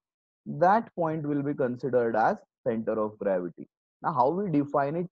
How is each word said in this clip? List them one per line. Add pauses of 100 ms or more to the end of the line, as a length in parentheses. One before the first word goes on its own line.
(460)
that
point
will
be
considered
as (320)
center
of
gravity. (380)
Now,
how
we
define
it